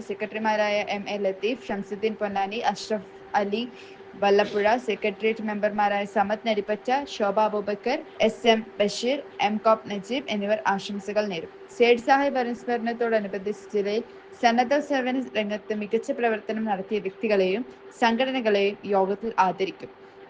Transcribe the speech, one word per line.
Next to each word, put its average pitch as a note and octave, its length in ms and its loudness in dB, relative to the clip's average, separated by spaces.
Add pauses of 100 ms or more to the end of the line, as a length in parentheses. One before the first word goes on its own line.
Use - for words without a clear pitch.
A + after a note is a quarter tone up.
സെക്രട്ടറിമാരായ G#3+ 680 -2 (200)
എം G3+ 80 -8 (100)
എ - 100 -2
ലത്തീഫ്, G3 440 -2
ഷംസുദ്ദീൻ G3+ 520 -4
പൊന്നാനി, G3+ 400 -2 (120)
അഷ്റഫ് G3+ 380 -6 (300)
അലി, G#3 220 0 (520)
വല്ലപ്പുഴ G3+ 600 4
സെക്രട്ടേറിയറ്റ് A3 680 -2
മെമ്പർമാരായ G#3 600 0
സമത് G#3 420 0
നരിപ്പറ്റ, G#3 420 -2 (160)
ശോഭ G#3 360 0
അബൂബക്കർ, G#3 580 0 (220)
എസ് A3 260 2
എം A3 140 6 (200)
ബഷീർ, A#3 380 0 (220)
എം G#3+ 160 2
കോപ്പ് A3 340 2
നജീബ് G#3 380 -4
എന്നിവർ G#3+ 380 0
ആശംസകൾ G3+ 600 0
നേരും. E3 220 -6 (280)
സേഠ് A#3 300 6
സാഹിബ് C4+ 320 4
അനുസ്മരണത്തോടനുബന്ധിച്ച് A3+ 1300 -2 (120)
ജില്ലയിൽ G#3 280 0 (380)
സന്നദ്ധ B3 360 4
സേവന C4 460 -2 (120)
രംഗത്ത് G#3+ 380 -4
മികച്ച G#3+ 380 -2
പ്രവർത്തനം A3 520 -2
നടത്തിയ G3+ 340 -2
വ്യക്തികളെയും F#3+ 680 0 (360)
സംഘടനകളെയും A3+ 840 2
യോഗത്തിൽ G3 540 0
ആദരിക്കും. F3+ 500 0 (420)